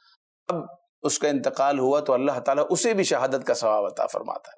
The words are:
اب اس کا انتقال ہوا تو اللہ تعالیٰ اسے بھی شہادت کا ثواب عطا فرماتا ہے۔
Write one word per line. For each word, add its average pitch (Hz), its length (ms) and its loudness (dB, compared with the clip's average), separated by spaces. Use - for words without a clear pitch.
اب 180 80 -2
اس 143 160 -2
کا 151 100 0
انتقال 139 500 0
ہوا 135 220 2
تو 139 120 0
اللہ 131 280 0
تعالیٰ 139 300 0
اسے 220 240 2
بھی 196 100 2
شہادت 131 420 0
کا 123 80 2
ثواب 110 320 2
عطا - 200 -2
فرماتا - 420 -6
ہے۔ - 100 -20